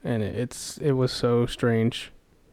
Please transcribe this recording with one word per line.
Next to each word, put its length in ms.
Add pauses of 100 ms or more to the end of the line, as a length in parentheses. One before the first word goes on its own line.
and 200
it, 140
it's, 420
it 140
was 200
so 340
strange 680 (400)